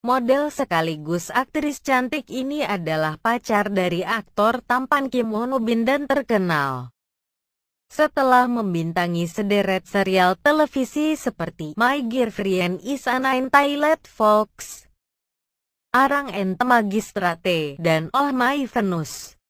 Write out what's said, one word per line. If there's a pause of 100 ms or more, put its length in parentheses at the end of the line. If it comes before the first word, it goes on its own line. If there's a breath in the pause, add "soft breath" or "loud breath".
Model
sekaligus
aktris
cantik
ini
adalah
pacar
dari
aktor
tampan
Kim
Won
Bin
dan
terkenal (960)
setelah
membintangi
sederet
serial
televisi
seperti
My
Girlfriend
is
an
Anti-Let
Fox, (1120)
Arang
and
the
Magistrate,
dan
Oh
My
Venus. (100)